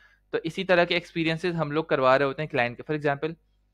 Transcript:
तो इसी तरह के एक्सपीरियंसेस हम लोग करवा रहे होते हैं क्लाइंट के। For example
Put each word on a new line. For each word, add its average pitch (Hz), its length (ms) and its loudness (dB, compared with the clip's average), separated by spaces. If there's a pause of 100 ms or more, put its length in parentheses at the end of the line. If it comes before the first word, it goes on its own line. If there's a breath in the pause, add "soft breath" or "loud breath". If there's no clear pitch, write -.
(320 soft breath)
तो 147 60 -2
इसी 175 260 -6
तरह 175 200 4
के 175 100 -2
एक्सपीरियंसेस 170 600 -2
हम 156 180 -4
लोग 156 160 -2
करवा 131 280 4
रहे 139 100 2
होते 135 160 -4
हैं 156 80 -8
क्लाइंट 120 300 -2
के। - 20 -12
For 151 200 -6
example 147 320 -2 (400)